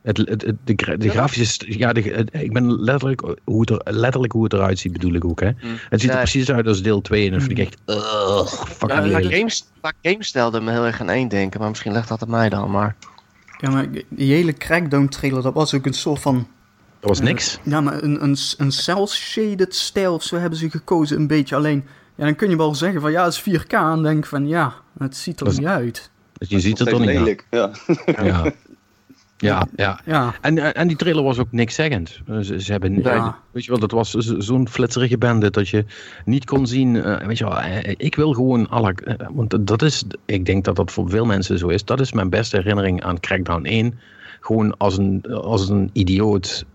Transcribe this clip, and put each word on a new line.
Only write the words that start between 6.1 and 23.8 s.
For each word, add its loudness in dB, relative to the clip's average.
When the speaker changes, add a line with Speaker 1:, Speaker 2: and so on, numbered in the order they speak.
Speaker 2:
Ja. 2
Speaker 1:
precies 0
uit 2
als 2
deel 2
twee 0
en 0
dan 0
vind 0
ik -2
Speaker 3:
Hmm. -4
Speaker 1:
echt, -2
ugh, 0
fucking -4
Speaker 2:
Ja, 0
qua 2
Speaker 1:
lelijk. 0
Speaker 2:
games-, -2
qua -6
gamestijl 0
deed 0
me -2
heel 0
erg -2
aan -2
één 0
denken, -2
maar -2
misschien -6
ligt -2
dat -6
aan -6
mij 2
dan, -2
maar 0
Speaker 3:
Ja, -4
maar 0
die 2
hele 4
Crackdown 2
trailer, -2
dat 0
was 0
ook -2
een 0
soort -2
van 2
Speaker 1:
Dat -2
was 4
Speaker 3:
eh, 0
Speaker 1:
niks. -2
Speaker 3:
ja, 0
maar -2
een, 0
een, 2
een 0
cel-shaded -2
stijl 0
of -4
zo -4
hebben -2
ze -2
gekozen, 0
een 2
beetje. 2
Alleen, 2
ja, -4
dan 2
kun 0
je 2
wel 2
zeggen -2
van, 0
ja, 2
het 2
is -8
vier -2
K, -8
en 2